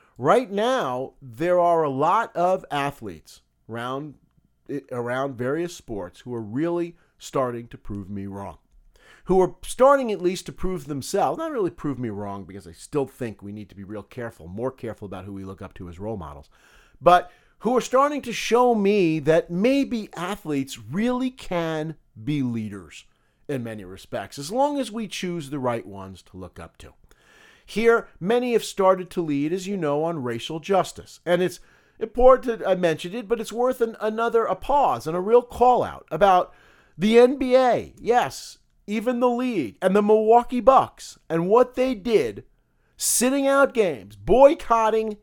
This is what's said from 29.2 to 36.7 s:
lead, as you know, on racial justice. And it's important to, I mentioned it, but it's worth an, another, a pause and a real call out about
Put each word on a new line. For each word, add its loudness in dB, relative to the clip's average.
lead, -2
as -6
you -6
know, -2
on -4
racial -6
justice. -2
And 2
it's -4
important 4
to, -4
I 4
mentioned -2
it, -8
but -2
it's -10
worth 0
an, -2
another, 0
a -2
pause 0
and -4
a -2
real 6
call 4
out -6
about 4